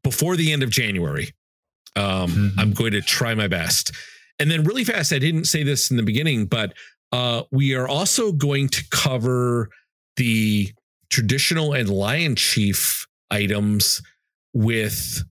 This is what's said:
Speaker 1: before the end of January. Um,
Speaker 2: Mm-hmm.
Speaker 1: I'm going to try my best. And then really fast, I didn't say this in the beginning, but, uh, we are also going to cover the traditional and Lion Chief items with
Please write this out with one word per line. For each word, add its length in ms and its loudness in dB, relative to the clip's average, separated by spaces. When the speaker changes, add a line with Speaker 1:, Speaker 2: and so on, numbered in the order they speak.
Speaker 1:
before 340 2
the 160 2
end 100 0
of 60 0
January. 640 -2
Um, 340 0
Speaker 2:
Mm-hmm. 300 0
Speaker 1:
I'm 140 2
going 180 0
to 100 0
try 340 -2
my 120 0
best. 440 -2
And 120 2
then 120 2
really 200 0
fast, 280 0
I 80 2
didn't 260 0
say 180 0
this 280 0
in 60 2
the 60 2
beginning, 420 0
but, 280 -2
uh, 400 -2
we 220 2
are 140 -2
also 440 0
going 380 0
to 220 -4
cover 760 0
the 540 2
traditional 640 0
and 160 0
Lion 460 0
Chief 720 0
items 720 0
with 760 0